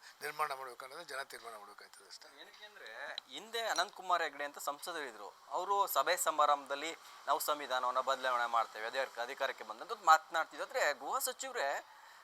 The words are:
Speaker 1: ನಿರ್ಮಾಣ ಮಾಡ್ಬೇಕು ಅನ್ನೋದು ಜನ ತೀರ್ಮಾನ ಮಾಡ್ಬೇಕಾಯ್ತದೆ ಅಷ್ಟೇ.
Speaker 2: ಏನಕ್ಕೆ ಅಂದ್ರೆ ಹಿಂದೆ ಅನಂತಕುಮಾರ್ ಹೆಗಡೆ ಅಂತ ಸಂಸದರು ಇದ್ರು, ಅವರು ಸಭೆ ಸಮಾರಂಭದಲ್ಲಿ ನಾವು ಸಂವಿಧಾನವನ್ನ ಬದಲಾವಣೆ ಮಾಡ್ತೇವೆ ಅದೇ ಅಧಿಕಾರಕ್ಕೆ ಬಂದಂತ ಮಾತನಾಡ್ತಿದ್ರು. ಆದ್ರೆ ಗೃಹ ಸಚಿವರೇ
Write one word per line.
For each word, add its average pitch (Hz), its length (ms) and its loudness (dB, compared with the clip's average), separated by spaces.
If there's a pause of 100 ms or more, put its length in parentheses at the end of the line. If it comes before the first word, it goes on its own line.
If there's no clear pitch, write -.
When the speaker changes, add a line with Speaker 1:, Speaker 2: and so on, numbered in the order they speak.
(220)
Speaker 1:
ನಿರ್ಮಾಣ 151 320 -2
ಮಾಡ್ಬೇಕು 131 320 -8
ಅನ್ನೋದು 151 180 -14
ಜನ 139 200 -6
ತೀರ್ಮಾನ 117 320 -12
ಮಾಡ್ಬೇಕಾಯ್ತದೆ - 540 -18
ಅಷ್ಟೇ. - 320 -20
Speaker 2:
ಏನಕ್ಕೆ - 240 -18
ಅಂದ್ರೆ 139 520 -12 (120)
ಹಿಂದೆ 226 320 -6
ಅನಂತಕುಮಾರ್ 180 600 2
ಹೆಗಡೆ 143 220 -2
ಅಂತ 147 160 -6
ಸಂಸದರು 151 440 -6
ಇದ್ರು, 107 260 -10
ಅವರು 190 580 0
ಸಭೆ 151 300 4
ಸಮಾರಂಭದಲ್ಲಿ 143 800 2 (300)
ನಾವು 151 120 4
ಸಂವಿಧಾನವನ್ನ 127 600 0
ಬದಲಾವಣೆ 131 460 2
ಮಾಡ್ತೇವೆ 113 420 0
ಅದೇ 127 120 0
ಅಧಿಕಾರಕ್ಕೆ 127 640 -2
ಬಂದಂತ 113 280 -10
ಮಾತನಾಡ್ತಿದ್ರು. 165 760 4
ಆದ್ರೆ 170 260 2
ಗೃಹ 156 260 -4
ಸಚಿವರೇ 233 760 -4 (300)